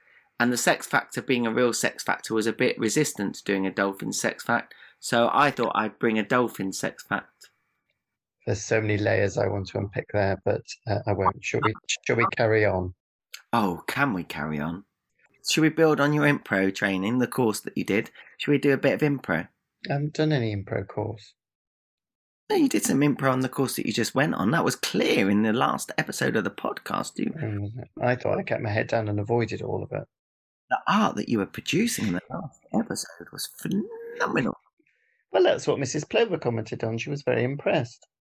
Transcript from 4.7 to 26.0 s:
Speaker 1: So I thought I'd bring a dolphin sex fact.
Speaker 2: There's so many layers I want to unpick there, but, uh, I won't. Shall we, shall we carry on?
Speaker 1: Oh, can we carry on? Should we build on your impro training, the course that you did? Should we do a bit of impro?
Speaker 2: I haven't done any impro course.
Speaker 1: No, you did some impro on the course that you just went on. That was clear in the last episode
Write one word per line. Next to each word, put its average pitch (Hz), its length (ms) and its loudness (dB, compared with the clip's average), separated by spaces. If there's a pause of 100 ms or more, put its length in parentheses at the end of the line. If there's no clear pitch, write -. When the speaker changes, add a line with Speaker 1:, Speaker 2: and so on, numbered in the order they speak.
Speaker 1:
So 117 320 2
I 143 180 4
thought 120 240 -2
I'd 107 240 -2
bring 110 200 2
a 107 40 2
dolphin 110 520 0
sex - 280 -6
fact. - 460 -8 (960)
Speaker 2:
There's 104 180 -2
so 113 200 2
many 107 160 2
layers 104 400 0
I 107 100 2
want 101 200 -4
to 104 100 -6
unpick 104 340 -6
there, 98 320 0
but, - 180 0 (240)
uh, 101 200 0
I 104 80 2
won't. 98 280 0
Shall - 220 -2
we, 110 80 2 (340)
shall 120 100 2
we 120 100 4 (100)
carry 110 300 4
on? 92 280 0 (580)
Speaker 1:
Oh, 98 340 0
can 135 260 0
we 87 120 -2
carry 76 360 -6
on? 82 240 -6 (640)
Should - 140 2
we 156 80 6
build 156 300 4
on 147 120 4
your 147 120 4
impro 98 500 2
training, 101 440 0
the 120 80 2
course 117 340 2
that - 180 -8
you - 60 -2
did? 104 260 0 (260)
Should - 140 -2
we 143 80 6
do 143 140 4
a 131 40 4
bit 131 180 2
of 110 60 -2
impro? 131 480 0 (400)
Speaker 2:
I - 40 0
haven't 147 220 -2
done 156 180 2
any 113 220 0
impro 101 320 -4
course. 104 460 -8 (1160)
Speaker 1:
No, 427 60 2
you 294 120 6
did - 160 0
some - 160 2
impro 139 320 2
on 127 80 0
the 131 80 0
course - 280 -2
that - 100 -2
you 107 60 -2
just 113 220 0
went 147 200 2
on. 98 160 2
That 165 140 2
was - 120 0
clear - 540 2
in 104 120 4
the 110 120 2
last 139 420 0
episode 135 400 -2